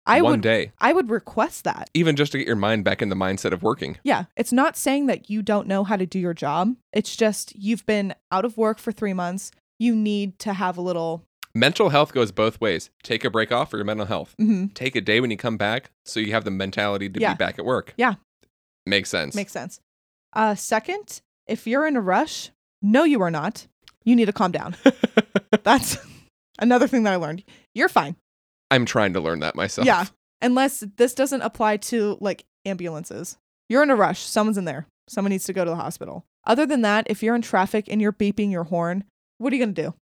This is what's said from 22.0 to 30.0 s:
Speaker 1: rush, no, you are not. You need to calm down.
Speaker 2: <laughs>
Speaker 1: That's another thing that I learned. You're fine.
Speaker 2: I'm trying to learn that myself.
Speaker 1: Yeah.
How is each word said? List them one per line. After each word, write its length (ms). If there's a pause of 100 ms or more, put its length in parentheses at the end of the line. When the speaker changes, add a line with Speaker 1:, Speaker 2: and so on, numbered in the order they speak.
Speaker 1:
rush, 500 (320)
no, 220
you 180
are 80
not. 340 (400)
You 100
need 100
to 80
calm 180
down. 240 (420)
Speaker 2:
<laughs> 460
Speaker 1:
That's 340 (600)
another 280
thing 160
that 100
I 20
learned. 280 (300)
You're 160
fine. 280 (520)
Speaker 2:
I'm 160
trying 280
to 60
learn 200
that 160
myself. 320
Speaker 1:
Yeah. 180 (380)